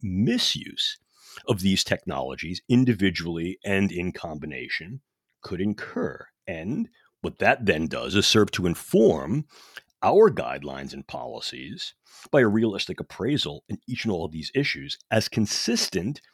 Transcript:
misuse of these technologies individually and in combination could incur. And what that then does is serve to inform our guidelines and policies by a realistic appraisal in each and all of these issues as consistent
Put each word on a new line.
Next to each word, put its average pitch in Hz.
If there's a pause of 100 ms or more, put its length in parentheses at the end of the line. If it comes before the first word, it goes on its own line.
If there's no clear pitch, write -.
misuse - (500)
of 101
these 95
technologies 67
individually 92
and 98
in 87
combination 78 (400)
could 90
incur. - (220)
And 101 (340)
what -
that 117
then 80
does 64
is 104
serve 107
to -
inform 101 (560)
our 175
guidelines 69
and 69
policies - (380)
by 147
a 117
realistic 101
appraisal -
in -
each 123
and 107
all 85
of 80
these 78
issues 139 (140)
as 110
consistent 113 (120)